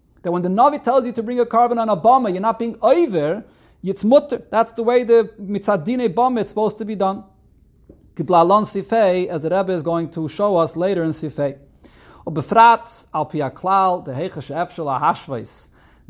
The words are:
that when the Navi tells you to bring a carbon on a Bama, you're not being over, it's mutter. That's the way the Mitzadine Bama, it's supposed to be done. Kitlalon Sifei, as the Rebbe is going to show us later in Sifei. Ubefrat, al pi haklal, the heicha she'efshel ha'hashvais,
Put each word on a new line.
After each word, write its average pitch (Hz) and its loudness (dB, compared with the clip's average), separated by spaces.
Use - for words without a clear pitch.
that 175 -4
when 175 -2
the 175 -2
Navi 269 2
tells 254 2
you 240 -8
to 226 -6
bring 247 -2
a 233 2
carbon 240 2
on 220 -2
a 202 2
Bama, 226 4
you're 180 -4
not 220 0
being 233 -6
over, 214 2
it's 190 -6
mutter. 277 2
That's 226 0
the 233 -6
way 247 2
the 226 4
Mitzadine 208 -2
Bama, 240 0
it's 202 -6
supposed 208 -2
to 220 -8
be 214 -8
done. 196 -4
Kitlalon 175 4
Sifei, 190 0
as 156 -6
the 160 -4
Rebbe 185 -2
is 170 -2
going 165 -4
to 160 -6
show 202 -2
us 165 0
later 180 -2
in 160 -2
Sifei. 143 -6
Ubefrat, 226 2
al 156 -4
pi 156 -8
haklal, 180 -2
the 135 -10
heicha 147 -8
she'efshel 160 -6
ha'hashvais, 139 -4